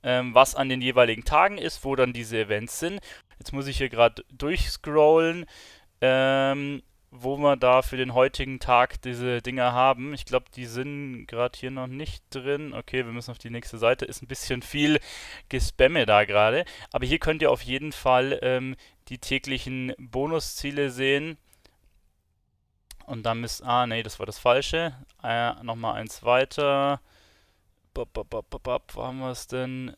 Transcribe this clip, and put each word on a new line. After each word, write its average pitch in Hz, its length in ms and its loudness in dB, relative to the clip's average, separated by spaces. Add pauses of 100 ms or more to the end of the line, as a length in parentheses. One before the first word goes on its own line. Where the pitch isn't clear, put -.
ähm, 127 280 0
was 131 220 6
an 135 140 -2
den 131 120 -2
jeweiligen 120 440 4
Tagen 185 340 2
ist, - 260 -8
wo 135 120 -2
dann 127 160 2
diese 113 260 -6
Events 107 400 -4
sind. 185 220 -6 (400)
Jetzt - 120 -12
muss 139 140 -6
ich 139 120 -4
hier 135 100 -2
grad 117 420 4
durchscrollen, 160 1120 2 (560)
ähm, 135 840 2 (260)
wo 127 260 -6
wir 143 200 4
da 127 260 6
für - 140 -6
den 127 180 -4
heutigen 131 460 2
Tag 123 420 2
diese 123 400 -4
Dinger 123 300 0
haben. 131 420 2
Ich - 100 -12
glaub, - 280 -2
die 123 140 -12
sind 131 600 -10
grad 120 300 -4
hier 131 160 -10
noch 131 160 -8
nicht 139 420 -12
drin. 143 440 -6
Okay, 123 300 -6
wir 117 80 -8
müssen 120 200 -10
auf - 60 -14
die 117 120 -14
nächste 120 260 -10
Seite. 117 280 2
Ist - 180 -12
ein 120 60 -18
bisschen 127 340 -6
viel 147 380 2 (480)
Gespamme 131 580 2
da 104 160 8
gerade. 107 420 4 (280)
Aber 127 140 -2
hier 151 120 2
könnt 156 240 0
ihr 147 80 6
auf 127 120 2
jeden 135 280 -4
Fall, 131 500 2
ähm, 127 360 -2 (320)
die 127 100 -12
täglichen 131 800 -6
Bonusziele 143 920 -4
sehen. 139 480 -2 (1700)
Und 113 220 -8
dann 113 140 -2
müsst, - 240 -8
ah, 123 240 2
nee, 113 160 -4
das - 160 -12
war - 60 -6
das 107 120 -14
Falsche. 139 560 2 (300)
Äh, 117 300 0 (100)
nochmal 113 320 -4
eins 110 260 -10
weiter. 139 800 2 (920)
Bop, - 200 -10
bop, - 160 -10
bop, - 220 -10
bop, - 140 -12
bop. 123 180 -2 (120)
Wo 113 100 -6
haben 127 160 -6
wir's 127 260 -8
denn? 127 520 -8